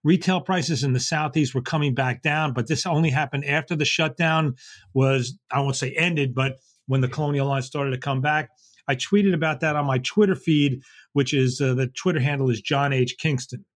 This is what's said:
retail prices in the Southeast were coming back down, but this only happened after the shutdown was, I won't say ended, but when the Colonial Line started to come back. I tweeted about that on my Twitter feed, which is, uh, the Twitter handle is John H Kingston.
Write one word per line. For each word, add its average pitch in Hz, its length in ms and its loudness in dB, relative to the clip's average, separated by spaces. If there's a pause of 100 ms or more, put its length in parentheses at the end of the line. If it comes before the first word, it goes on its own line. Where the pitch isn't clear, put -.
retail 185 360 4
prices 156 440 -2
in 135 100 0
the 127 60 2
Southeast 151 560 0
were 127 80 0
coming 147 320 0
back 127 260 -2
down, 151 320 0
but 117 140 -4
this 151 180 -2
only 160 240 2
happened 143 360 -2
after 147 300 -2
the 151 100 0
shutdown 160 680 0 (400)
was, 131 420 2 (140)
I 139 120 -2
won't 139 160 -2
say 135 180 -6
ended, 151 400 0
but 131 220 -2 (280)
when 135 160 0
the 127 60 2
Colonial 143 400 -2
Line 135 160 -2
started 139 260 -4
to 127 80 -4
come 131 240 -2
back. 151 300 0 (360)
I 139 80 0
tweeted 196 380 2
about 156 280 -2
that 156 140 0
on 143 120 -2
my 131 100 2
Twitter 190 380 2
feed, 143 460 0 (320)
which 139 200 2
is, 131 260 2
uh, 131 140 2
the 127 140 0
Twitter 165 320 -2
handle 135 320 0
is 110 100 -2
John 139 320 0
H 127 240 0
Kingston. - 480 -4 (100)